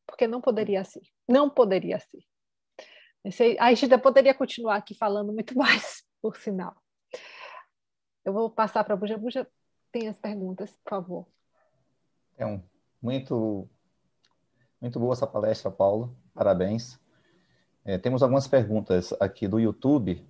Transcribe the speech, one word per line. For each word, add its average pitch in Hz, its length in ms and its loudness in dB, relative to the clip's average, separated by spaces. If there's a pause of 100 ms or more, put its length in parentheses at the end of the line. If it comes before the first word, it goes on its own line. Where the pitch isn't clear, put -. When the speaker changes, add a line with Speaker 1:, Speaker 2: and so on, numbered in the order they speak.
Speaker 1:
porque - 200 -2
não 240 140 -4
poderia 208 420 0
ser. - 180 -18 (260)
Não 277 220 4
poderia 185 500 2
ser. - 240 -20 (1000)
Esse, 226 360 0
a 240 100 4
gente 254 160 4
ainda 254 140 6
poderia 269 340 6
continuar 233 440 -4
aqui 202 180 -10
falando 208 380 -4
muito 226 220 -8
<laughs> - 20 -2
mais, - 460 0 (180)
por 220 140 -6
sinal. 185 400 -8 (1500)
Eu 196 80 -4
vou 220 160 -2
passar - 340 -2
pra 208 120 -2
Buja. 208 220 -6
Buja, 240 300 -8 (440)
tem 226 160 -6
as 214 120 -12
perguntas, 196 520 -10 (120)
por - 60 -16
favor. 180 380 -10 (1080)
Speaker 2:
Então, 104 280 -8 (380)
muito, 117 680 -4 (1120)
muito 123 200 -8
boa 123 140 0
essa 123 120 -2
palestra, 107 460 -2
Paulo. 107 440 0 (180)
Parabéns. 98 680 -2 (840)
É, 98 140 2
temos 123 240 2
algumas 135 260 4
perguntas 104 720 2
aqui 98 280 -2
do 107 120 0
YouTube 113 720 0